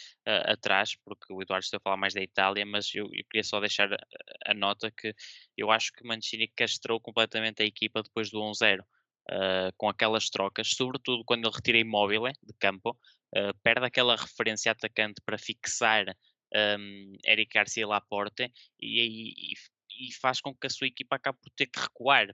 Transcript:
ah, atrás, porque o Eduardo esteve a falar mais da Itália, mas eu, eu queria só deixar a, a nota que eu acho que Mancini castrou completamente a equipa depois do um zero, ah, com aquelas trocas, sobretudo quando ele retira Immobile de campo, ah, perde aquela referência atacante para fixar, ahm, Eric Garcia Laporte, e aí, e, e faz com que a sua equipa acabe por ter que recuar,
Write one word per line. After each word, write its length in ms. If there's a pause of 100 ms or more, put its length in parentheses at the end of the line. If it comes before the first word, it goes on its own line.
(260)
ah, 260
atrás, 520
porque 280
o 100
Eduardo 200
esteve 180
a 40
falar 120
mais 180
da 80
Itália, 440
mas 260
eu, 200
eu 180
queria 140
só 160
deixar 320
a, 60 (480)
a 80
nota 360
que 240 (420)
eu 140
acho 220
que 120
Mancini 520
castrou 440
completamente 640
a 40
equipa 360
depois 280
do 120
um 100
zero, 320 (460)
ah, 460
com 120
aquelas 420
trocas, 400
sobretudo 540
quando 220
ele 80
retira 240
Immobile 540 (100)
de 160
campo, 400 (380)
ah, 160 (100)
perde 240
aquela 300
referência 560
atacante 520
para 140
fixar, 680 (480)
ahm, 720
Eric 300
Garcia 320
Laporte, 640 (300)
e 200
aí, 360
e, 720
e 40
faz 280
com 140
que 120
a 40
sua 160
equipa 300
acabe 260
por 80
ter 160
que 140
recuar, 540